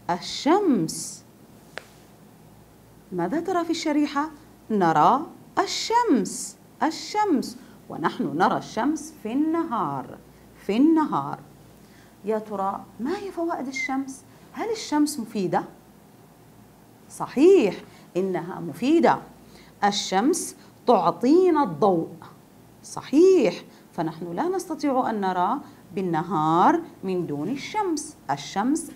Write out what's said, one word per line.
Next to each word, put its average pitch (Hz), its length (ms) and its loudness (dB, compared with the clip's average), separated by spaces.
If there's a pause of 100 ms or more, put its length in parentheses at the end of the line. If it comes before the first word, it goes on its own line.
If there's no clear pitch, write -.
(100)
الشمس. 262 1120 0 (1900)
ماذا 180 280 -2
ترى 349 240 -2
في 339 60 -4
الشريحة؟ 302 600 -2 (400)
نرى 185 560 4 (320)
الشمس، 392 960 0 (260)
الشمس، 320 720 -2 (320)
ونحن 147 480 -4
نرى 190 200 2
الشمس 254 680 -4
في 214 100 -8
النهار، 240 720 -2 (600)
في 196 100 0
النهار. 262 600 2 (840)
يا 214 140 -2
ترى 202 460 -6 (160)
ما 330 180 -4
هي 403 140 -10
فوائد 339 340 -6
الشمس؟ 269 580 -6 (280)
هل 392 180 -6
الشمس 294 500 -2
مفيدة؟ 190 440 -2 (1500)
صحيح، 269 720 4 (340)
إنها 175 440 -4
مفيدة. 208 580 2 (640)
الشمس 202 720 0 (300)
تعطينا 277 760 4
الضوء، 175 460 2 (760)
صحيح، 311 800 4 (300)
فنحن 170 400 -6
لا 294 160 -2
نستطيع 294 600 -2
أن 214 100 -4
نرى 185 380 0 (360)
بالنهار 170 840 2 (240)
من 180 220 -2
دون 147 220 -6
الشمس. 330 680 -6 (140)
الشمس 240 640 -4